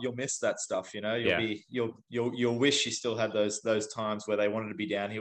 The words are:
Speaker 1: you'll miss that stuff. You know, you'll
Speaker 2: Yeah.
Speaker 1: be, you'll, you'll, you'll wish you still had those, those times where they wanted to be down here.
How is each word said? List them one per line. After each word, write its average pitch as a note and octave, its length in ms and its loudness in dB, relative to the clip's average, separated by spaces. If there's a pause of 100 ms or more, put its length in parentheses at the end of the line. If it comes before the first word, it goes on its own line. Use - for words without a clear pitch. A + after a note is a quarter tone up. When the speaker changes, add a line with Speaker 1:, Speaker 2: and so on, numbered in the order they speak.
Speaker 1:
you'll A#2+ 140 -2
miss C3 240 -4
that G#2+ 200 2
stuff. - 360 -4
You G#2 80 -6
know, G#2+ 140 0
you'll A#2 160 2
Speaker 2:
Yeah. F2 60 4
Speaker 1:
be, A2 300 -2
you'll, A#2 400 -4
you'll, A#2+ 260 0
you'll A#2+ 240 2
wish C#3+ 280 4
you A#2+ 60 -2
still A#2 220 -2
had A2 160 0
those, G#2 300 2
those G#2+ 320 0
times G#2+ 340 -4
where G#2 120 2
they G#2 100 4
wanted A2 220 -2
to G#2+ 40 -8
be G#2+ 140 -4
down G2+ 220 0
here. A2 100 -6